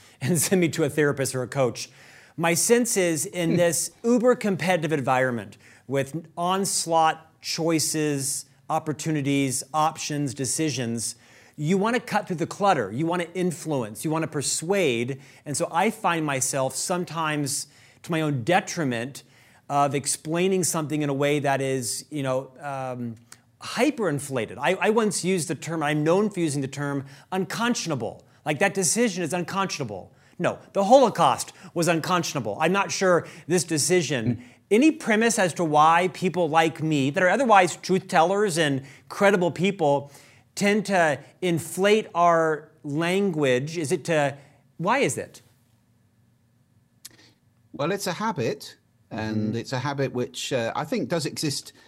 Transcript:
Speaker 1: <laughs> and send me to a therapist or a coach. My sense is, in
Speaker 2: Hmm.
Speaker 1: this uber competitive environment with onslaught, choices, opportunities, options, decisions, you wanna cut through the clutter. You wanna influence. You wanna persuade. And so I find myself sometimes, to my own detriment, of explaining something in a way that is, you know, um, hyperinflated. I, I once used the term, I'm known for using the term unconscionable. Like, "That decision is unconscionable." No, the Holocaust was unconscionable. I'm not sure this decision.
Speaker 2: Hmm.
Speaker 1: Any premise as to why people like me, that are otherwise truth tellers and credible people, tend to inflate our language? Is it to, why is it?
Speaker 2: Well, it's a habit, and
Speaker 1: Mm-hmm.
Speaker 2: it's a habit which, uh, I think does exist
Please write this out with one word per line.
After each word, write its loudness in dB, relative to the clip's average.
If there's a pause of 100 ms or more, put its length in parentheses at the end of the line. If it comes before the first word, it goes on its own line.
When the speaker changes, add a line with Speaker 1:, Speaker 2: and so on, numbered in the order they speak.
Speaker 1:
<laughs> -20
and 0
send 2
me 2
to 0
a 0
therapist 0
or -4
a -8
coach. -2 (460)
My 0
sense 2
is, 0
in -2
Speaker 2:
Hmm. 2
Speaker 1:
this 2 (140)
uber 4
competitive 0
environment 0 (320)
with -4 (120)
onslaught, 0 (220)
choices, -2 (260)
opportunities, -2 (100)
options, -2
decisions, -4 (400)
you 0
wanna 0
cut -4
through -4
the -4
clutter. 0
You -2
wanna -2
influence. -2
You -2
wanna -2
persuade. 0 (260)
And -6
so -2
I 2
find 0
myself -2
sometimes, -2 (380)
to -6
my 0
own -2
detriment, -2 (440)
of 2
explaining -2
something -2
in -2
a -2
way 0
that 0
is, -4
you -6
know, -4 (100)
um, -8 (440)
hyperinflated. -2
I, 2
I 2
once 0
used 0
the -4
term, -6
I'm 0
known 4
for -10
using -2
the -4
term -6 (280)
unconscionable. -4 (220)
Like, -2
"That 2
decision 0
is -4
unconscionable." -4 (260)
No, -2 (140)
the 2
Holocaust 6 (220)
was 0
unconscionable. 0
I'm 4
not 0
sure 4 (220)
this 2
decision. 0
Speaker 2:
Hmm. -12 (280)
Speaker 1:
Any 6
premise 0
as 2
to -2
why 6
people 0
like 2
me, 2
that -2
are 4
otherwise 6
truth -2
tellers 2
and 0 (260)
credible 4
people, 0 (420)
tend 0
to 2 (240)
inflate 2
our 2 (140)
language? 0
Is -4
it -2
to, 0 (400)
why 0
is 0
it? -12 (2250)
Speaker 2:
Well, -2
it's -4
a -2
habit, -4 (340)
and -4 (120)
Speaker 1:
Mm-hmm. -2
Speaker 2:
it's -6
a -2
habit -2
which, -6
uh, 0
I -4
think -4
does -2
exist -6 (160)